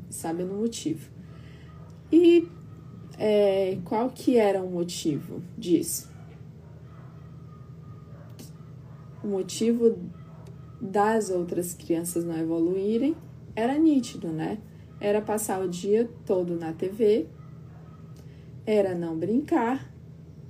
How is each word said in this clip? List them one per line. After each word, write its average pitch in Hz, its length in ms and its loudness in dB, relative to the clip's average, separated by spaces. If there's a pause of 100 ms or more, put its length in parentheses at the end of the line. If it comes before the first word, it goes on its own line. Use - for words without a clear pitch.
sabendo 180 460 -6
o - 20 -4
motivo. - 500 -4 (1040)
E, 339 360 8 (720)
é, 196 680 4
qual 226 240 0
que 247 280 2
era 196 240 6
o 185 100 -4
motivo 170 720 -4 (120)
disso? - 540 0 (3250)
O 214 40 -6
motivo 220 680 2 (840)
das 208 520 2
outras 175 420 -2
crianças 170 500 -2
não 170 140 -4
evoluírem 190 800 0 (400)
era 240 200 0
nítido, 285 520 4
né? 160 320 -4 (420)
Era 208 180 2
passar 208 400 -2
o 190 80 -2
dia 202 400 0 (160)
todo 180 320 0
na 165 160 -6
T 185 160 -6
V, 214 380 2 (1400)
era 196 300 2
não 165 240 -4
brincar, 240 760 0 (580)